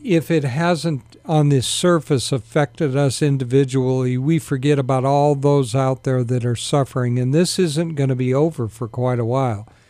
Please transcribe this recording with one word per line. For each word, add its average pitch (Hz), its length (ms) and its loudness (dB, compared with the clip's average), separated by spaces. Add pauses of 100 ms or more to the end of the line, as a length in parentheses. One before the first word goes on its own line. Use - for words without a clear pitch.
if 170 260 0
it 160 140 2
hasn't 151 580 -2 (220)
on 151 240 2
this 135 180 2
surface 160 640 0
affected 143 680 -2
us 139 240 0
individually, 131 960 0
we 147 220 0
forget 143 400 0
about 127 260 0
all 143 300 2
those 139 400 0
out 131 300 0
there 131 180 0
that 120 220 -2
are 120 100 0
suffering, 123 640 -2
and 127 160 0
this 170 240 2
isn't 165 380 -2
gonna 135 180 0
be 127 180 0
over 143 360 0
for 120 180 -8
quite 123 320 -2
a 120 60 -2
while. 117 420 -2 (240)